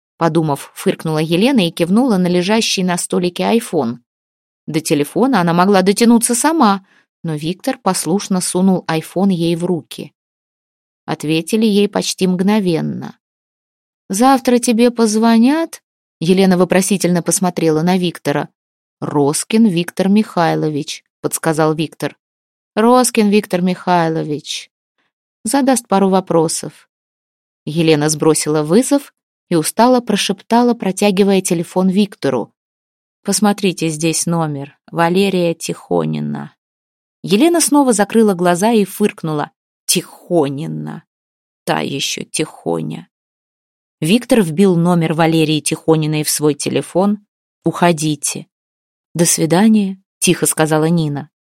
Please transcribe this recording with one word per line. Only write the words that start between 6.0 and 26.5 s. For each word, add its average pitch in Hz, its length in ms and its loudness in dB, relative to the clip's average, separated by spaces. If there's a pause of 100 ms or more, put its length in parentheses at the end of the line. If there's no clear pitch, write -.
сама, 240 500 0 (380)
но 165 120 -6
Виктор 170 440 -6
послушно 185 640 -2
сунул 185 480 0
iPhone 170 440 -2
ей 170 240 -2
в 165 80 -6
руки. 170 480 -6 (960)
Ответили 160 600 -2
ей 202 220 2
почти 185 380 -4
мгновенно. 180 920 -2 (880)
«Завтра 247 500 4
тебе 240 320 2
позвонят?» 233 920 2 (380)
Елена 185 360 4
вопросительно 180 680 0
посмотрела 165 600 0
на 180 160 2
Виктора. 151 500 -4 (520)
«Роскин 147 680 0
Виктор 175 420 -2
Михайлович», 160 960 -2 (200)
подсказал 156 480 0
Виктор. 147 460 -6 (580)
«Роскин 233 540 2
Виктор 202 320 0
Михайлович. 160 1080 -4 (720)
Задаст 254 460 0
пару 196 220 2
вопросов». 170 800 -2 (720)